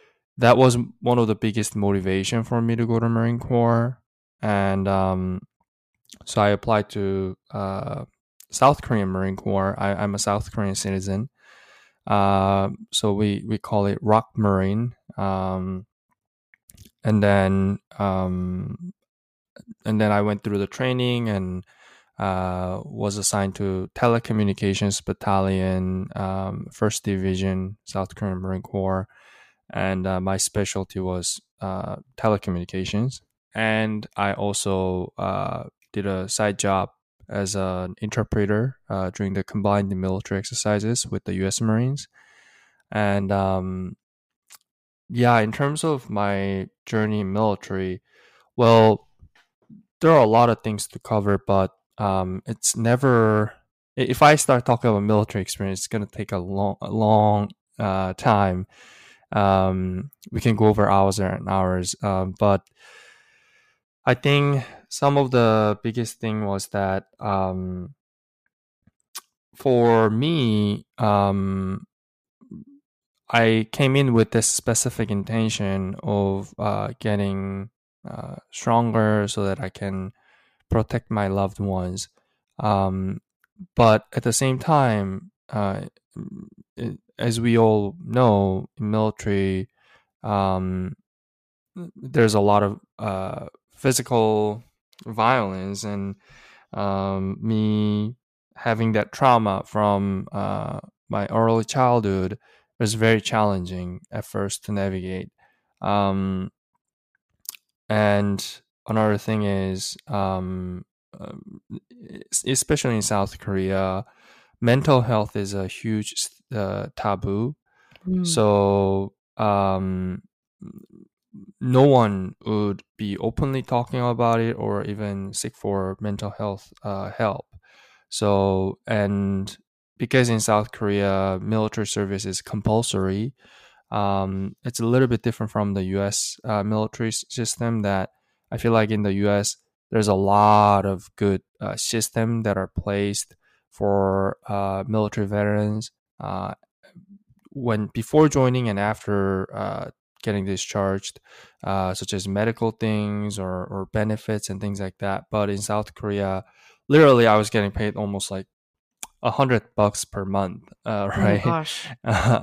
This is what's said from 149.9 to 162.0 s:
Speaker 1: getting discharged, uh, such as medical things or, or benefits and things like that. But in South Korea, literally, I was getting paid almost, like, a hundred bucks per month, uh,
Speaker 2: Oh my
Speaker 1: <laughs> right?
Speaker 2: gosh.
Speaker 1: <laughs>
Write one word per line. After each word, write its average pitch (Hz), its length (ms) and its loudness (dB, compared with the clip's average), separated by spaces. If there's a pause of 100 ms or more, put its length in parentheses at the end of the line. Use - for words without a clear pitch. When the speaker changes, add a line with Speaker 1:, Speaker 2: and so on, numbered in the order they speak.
Speaker 1:
getting 104 220 -2
discharged, 98 760 -4 (420)
uh, 95 320 -2
such - 180 -8
as 95 140 -6
medical 110 460 -2
things 104 640 -4
or, 92 280 -6
or 95 260 -8
benefits 107 580 -4
and 95 100 -8
things 101 200 -6
like 95 180 -8
that. 98 320 -6
But 104 200 0
in 98 80 -4
South 104 360 -4
Korea, 98 500 -4 (440)
literally, 135 400 10
I 107 80 8
was 107 120 4
getting 101 220 0
paid 104 240 -4
almost, 101 360 -6
like, 95 160 -8 (760)
a 117 80 0
hundred 127 320 2 (140)
bucks 104 280 2
per 101 200 -8
month, 98 480 -4 (120)
uh, 101 280 -4
Speaker 2:
Oh 101 80 -4
my 101 120 4
Speaker 1:
<laughs> - 20 -
right? 101 100 0
Speaker 2:
gosh. - 520 -2
Speaker 1:
<laughs> - 80 -20